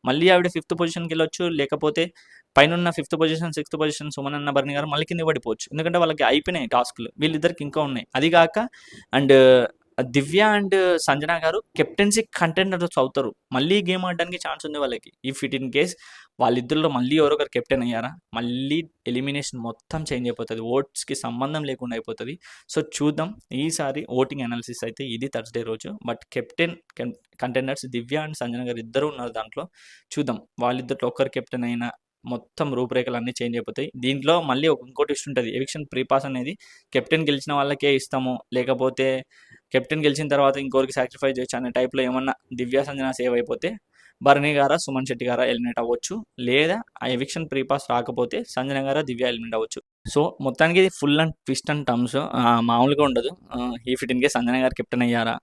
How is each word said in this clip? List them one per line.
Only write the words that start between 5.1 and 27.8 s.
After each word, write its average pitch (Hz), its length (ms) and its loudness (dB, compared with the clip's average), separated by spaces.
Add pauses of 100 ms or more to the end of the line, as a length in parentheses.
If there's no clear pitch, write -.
పడిపోవచ్చు. 131 440 -2
ఎందుకంటే 170 300 0
వాళ్ళకి 156 260 2
అయిపోయినాయి 147 440 0
టాస్క్‌లు, 120 480 0
వీళ్ళిద్దరికి 156 460 0
ఇంకా 147 200 -2
ఉన్నాయి. 135 300 -4
అది 151 180 4
కాక 170 260 6 (560)
and 139 180 4 (760)
దివ్య 143 420 2
and 202 240 2 (280)
సంజన 147 360 0
గారు 165 220 0 (160)
కెప్టెన్సీ 202 460 2 (120)
కంటెండర్స్ 175 640 0
అవుతారు. 131 340 0 (200)
మళ్ళీ 151 320 2
గేమ్ 185 220 -2
ఆడడానికి 175 340 -4
ఛాన్స్ - 260 -8
ఉంది 151 140 -6
వాళ్ళకి. 127 300 -4 (140)
If 135 200 -6
it 131 100 -4
in 131 160 -4
case 156 240 0 (460)
వాళ్ళిద్దరిలో 127 500 2
మళ్ళీ 127 260 0
ఎవరో 151 200 4
ఒకరు 147 160 -4
కెప్టెన్ 123 320 0
అయ్యారా, 120 280 -4 (220)
మళ్ళీ 123 440 -2 (300)
ఎలిమినేషన్ 135 520 -4
మొత్తం 117 440 -8
చేంజ్ 123 240 -4
అయిపోతది, 113 420 -4
ఓట్స్‌కి 135 460 -2
సంబంధం 135 480 -4
లేకుండా 123 320 -6
అయిపోతది. 117 400 -8 (340)
So, 156 120 0 (120)
చూద్దాం 151 360 0 (260)
ఈసారి 147 480 -2 (100)
ఓటింగ్ 135 300 0
అనాలిసిస్ 120 400 -8
అయితే 113 280 -8
ఇది 117 180 -6
థర్స్‌డే 117 340 -6
రోజు. - 280 -8 (140)
But 117 160 -6 (100)
కెప్టెన్ 170 440 -2 (200)
కన్-, 120 220 -8 (220)
కంటెండర్స్ 131 500 -4